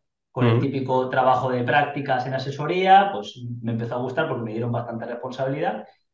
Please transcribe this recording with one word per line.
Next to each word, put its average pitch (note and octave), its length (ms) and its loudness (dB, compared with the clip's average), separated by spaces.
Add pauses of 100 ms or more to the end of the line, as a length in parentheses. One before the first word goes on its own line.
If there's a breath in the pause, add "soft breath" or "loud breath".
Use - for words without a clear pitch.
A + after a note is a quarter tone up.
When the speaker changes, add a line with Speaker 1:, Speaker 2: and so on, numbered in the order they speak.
(320)
Speaker 1:
con B2+ 140 2
el A#2 100 6
Speaker 2:
Ujú. B2 100 2
Speaker 1:
típico B2+ 420 0
trabajo C3 420 4
de B2 120 0
prácticas B2+ 640 0
en C3 80 -6
asesoría, F3+ 760 4
pues G3+ 300 -10 (220)
me A#2 100 -4
empezó A#2+ 220 -4
a B2 80 -4
gustar D3+ 260 -2
porque A#2 160 -4
me G#2+ 80 -8
dieron A#2 180 -4
bastante A#2 360 -6
responsabilidad C3 800 -6 (280 loud breath)